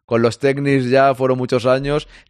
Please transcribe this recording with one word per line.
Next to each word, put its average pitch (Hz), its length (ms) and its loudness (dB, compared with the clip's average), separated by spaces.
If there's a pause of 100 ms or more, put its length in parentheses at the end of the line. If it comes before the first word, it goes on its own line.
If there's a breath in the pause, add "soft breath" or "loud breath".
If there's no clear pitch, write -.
Con 117 160 0
los 117 160 0
Technics 139 500 0
ya 135 280 4
fueron 127 220 0
muchos 123 280 -2
años. 139 400 -2 (240 soft breath)